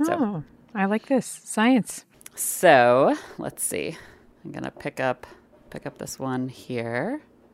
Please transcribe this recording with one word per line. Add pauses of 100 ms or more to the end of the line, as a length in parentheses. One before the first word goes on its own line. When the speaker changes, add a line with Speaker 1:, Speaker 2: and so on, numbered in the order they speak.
Speaker 1:
So.
Speaker 2:
Oh, (280)
I
like
this.
Science. (320)
Speaker 1:
So, (220)
let's
see. (480)
I'm
gonna
pick
up, (440)
pick
up
this
one
here. (320)